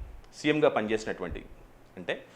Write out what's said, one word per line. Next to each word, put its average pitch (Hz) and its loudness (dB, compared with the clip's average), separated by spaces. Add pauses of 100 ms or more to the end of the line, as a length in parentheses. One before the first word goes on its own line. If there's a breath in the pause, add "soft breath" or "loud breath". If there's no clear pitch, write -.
(380)
సీఎంగా 151 6
పనిచేసినటువంటి, 107 -2 (560)
అంటే 92 -4 (220 soft breath)